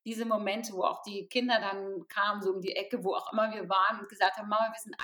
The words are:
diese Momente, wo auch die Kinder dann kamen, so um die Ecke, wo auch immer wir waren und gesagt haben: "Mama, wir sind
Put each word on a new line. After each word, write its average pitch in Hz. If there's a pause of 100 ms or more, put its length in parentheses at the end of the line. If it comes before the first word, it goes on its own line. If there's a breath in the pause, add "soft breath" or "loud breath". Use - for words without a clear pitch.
diese 226
Momente, 214
wo 190
auch -
die 196
Kinder 247
dann 196
kamen, 208
so 185
um 190
die 190
Ecke, 196
wo 190
auch -
immer 220
wir 196
waren 190
und 196
gesagt 190
haben: 214
"Mama, 220
wir 226
sind -